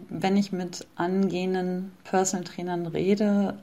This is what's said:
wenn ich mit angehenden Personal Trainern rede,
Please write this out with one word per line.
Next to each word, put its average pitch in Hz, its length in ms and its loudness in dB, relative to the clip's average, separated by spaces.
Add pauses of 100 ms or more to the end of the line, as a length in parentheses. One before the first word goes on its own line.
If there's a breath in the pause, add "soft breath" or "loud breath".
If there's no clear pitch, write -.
wenn 190 300 2
ich 202 120 2
mit 180 360 -6 (100)
angehenden 185 960 0 (120)
Personal 185 400 0
Trainern 175 420 -4
rede, 202 760 2